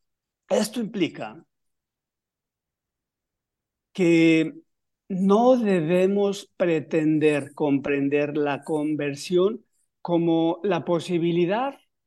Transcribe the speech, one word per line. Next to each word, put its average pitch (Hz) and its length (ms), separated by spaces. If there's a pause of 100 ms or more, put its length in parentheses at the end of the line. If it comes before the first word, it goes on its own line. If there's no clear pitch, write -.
(480)
esto 214 320
implica 151 640 (2500)
que 165 600 (560)
no 202 480
debemos 196 1000
pretender 151 960
comprender 143 840
la 143 260
conversión 156 1000 (380)
como 170 640
la 180 220
posibilidad 175 920 (320)